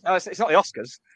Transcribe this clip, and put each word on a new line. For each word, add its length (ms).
No, 100
it's, 120
it's 140
not 80
the 60
Oscars. 440